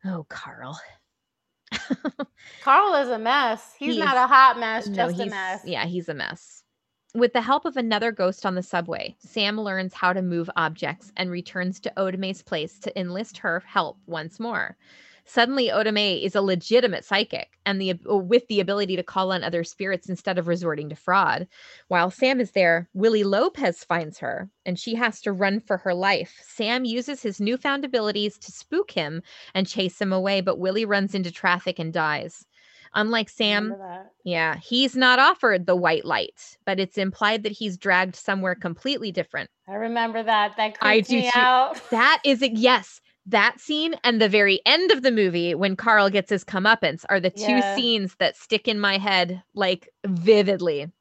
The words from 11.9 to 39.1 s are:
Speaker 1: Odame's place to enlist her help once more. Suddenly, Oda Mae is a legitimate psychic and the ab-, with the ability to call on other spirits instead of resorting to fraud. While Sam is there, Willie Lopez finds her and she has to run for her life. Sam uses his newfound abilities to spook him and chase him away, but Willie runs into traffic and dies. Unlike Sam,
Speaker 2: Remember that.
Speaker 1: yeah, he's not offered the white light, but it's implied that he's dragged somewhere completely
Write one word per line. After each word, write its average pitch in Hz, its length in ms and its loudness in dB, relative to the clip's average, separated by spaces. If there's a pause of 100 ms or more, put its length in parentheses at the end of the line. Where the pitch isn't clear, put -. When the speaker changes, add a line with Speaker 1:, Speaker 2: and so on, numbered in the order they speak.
Speaker 1:
Odame's 190 440 -4
place 165 360 -8
to - 200 -8
enlist 185 380 -8
her 175 280 -4
help 165 400 -2
once 165 340 -10
more. 226 360 -6 (520)
Suddenly, 247 440 2
Oda 214 200 0
Mae 208 260 0
is 185 180 -4
a 202 60 2
legitimate 196 640 0
psychic - 600 -4
and 196 160 -2
the 190 100 -2
ab-, 175 140 -6
with 208 420 2
the 208 120 0
ability 185 360 -2
to 180 60 -4
call 190 300 -2
on 180 120 -2
other 170 200 -2
spirits 185 440 -6
instead 185 300 -4
of 170 100 -4
resorting 165 420 -4
to 151 60 -12
fraud. 180 520 0 (400)
While 180 240 2
Sam 262 280 0
is 214 120 -2
there, 170 420 2
Willie 214 300 2
Lopez 208 600 0
finds 170 360 -4
her 185 320 -8 (160)
and 180 100 -4
she 226 160 -8
has 226 280 -4
to 208 120 -4
run 196 280 -2
for 190 160 -4
her 180 180 -2
life. 180 500 -2
Sam 240 400 -4
uses 247 380 -6
his 202 180 -6
newfound 262 440 -2
abilities 214 520 -2
to - 140 -20
spook - 400 -6
him 160 320 -6 (320)
and 190 120 0
chase 185 320 -4
him 190 140 -2
away, 190 280 0
but 185 180 -2
Willie 196 260 -2
runs 202 300 0
into 180 160 -4
traffic 180 480 -2
and 160 120 -6
dies. 156 540 -4 (480)
Unlike 220 360 0
Sam, 208 420 0
Speaker 2:
Remember 196 160 -12
that. 185 240 -16 (140)
Speaker 1:
yeah, 165 320 0
he's 254 380 0
not 254 220 4
offered 254 480 4
the 180 100 4
white 165 300 0
light, - 500 -6 (100)
but 190 140 -2
it's 190 200 -4
implied 208 440 -2
that 214 80 -4
he's 202 260 -8
dragged 185 380 0
somewhere 185 400 -4
completely 220 560 -6